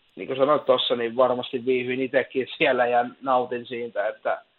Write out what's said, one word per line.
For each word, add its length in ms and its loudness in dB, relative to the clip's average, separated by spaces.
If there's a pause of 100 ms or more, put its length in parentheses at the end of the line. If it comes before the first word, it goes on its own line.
(160)
niin 100 -10
kuin 120 -6
sanoit 260 2
tossa, 320 2
niin 200 -4
varmasti 500 0
viihdyin 340 0
itsekin 460 0 (120)
siellä 280 4
ja 180 2 (180)
nautin 440 0
siitä, 420 -4
että 340 -4 (160)